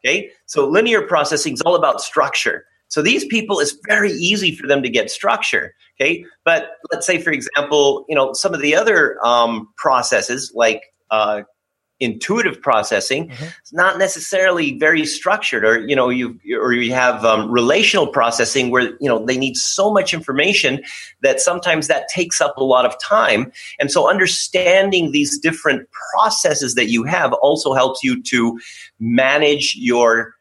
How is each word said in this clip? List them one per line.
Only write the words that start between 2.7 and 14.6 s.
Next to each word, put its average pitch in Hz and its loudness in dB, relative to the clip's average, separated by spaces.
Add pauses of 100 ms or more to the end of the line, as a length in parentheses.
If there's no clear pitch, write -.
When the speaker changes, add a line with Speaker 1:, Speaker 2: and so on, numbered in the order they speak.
Speaker 1:
So 151 -2
these 233 0
people, 214 -4
it's 147 -2 (100)
very 202 0
easy 180 -2
for 139 -14
them 139 2
to 127 -4
get 113 -2
structure, - -2 (260)
okay? 170 -2 (180)
But 165 0 (200)
let's - -6
say, 170 0
for 165 -2
example, 143 0
you 156 -2
know, 135 0
some 185 -2
of 139 -6
the 147 2
other, 170 2
um, 117 2
processes 127 0
like, 110 0 (300)
uh, 107 0 (580)
intuitive 151 -4
processing, 120 -2
Speaker 2:
Mm-hmm. 131 -12 (160)
Speaker 1:
it's - -20
not 180 0
necessarily 175 0